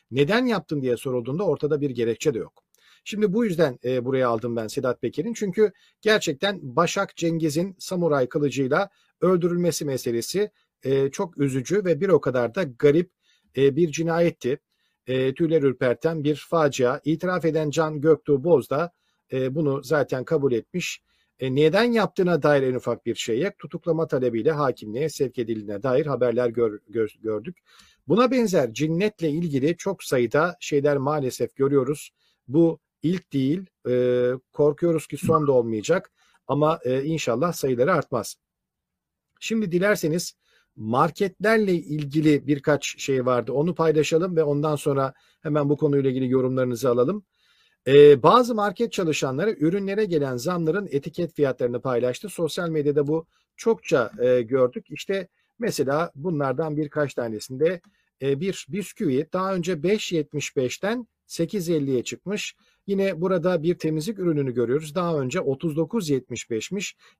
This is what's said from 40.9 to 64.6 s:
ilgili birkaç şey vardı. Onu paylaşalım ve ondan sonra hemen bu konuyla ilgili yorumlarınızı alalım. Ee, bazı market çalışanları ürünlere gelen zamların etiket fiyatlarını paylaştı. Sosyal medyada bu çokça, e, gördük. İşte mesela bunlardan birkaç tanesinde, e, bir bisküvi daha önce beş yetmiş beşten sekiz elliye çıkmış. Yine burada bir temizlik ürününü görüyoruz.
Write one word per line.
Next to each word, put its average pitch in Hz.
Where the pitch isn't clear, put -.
ilgili 147
birkaç 143
şey 131
vardı. 123
Onu 151
paylaşalım 160
ve 160
ondan 147
sonra 139
hemen 147
bu 147
konuyla 143
ilgili 131
yorumlarınızı 127
alalım. 127
Ee, 143
bazı 233
market 208
çalışanları 156
ürünlere 196
gelen 139
zamların 170
etiket 151
fiyatlarını 127
paylaştı. 123
Sosyal 175
medyada 147
bu 160
çokça, 147
e, 127
gördük. 123
İşte 190
mesela 156
bunlardan 147
birkaç 147
tanesinde, 131
e, 139
bir 185
bisküvi 156
daha 190
önce 170
beş 202
yetmiş 151
beşten 196
sekiz 165
elliye 139
çıkmış. -
Yine 196
burada 180
bir 170
temizlik 156
ürününü 147
görüyoruz. 135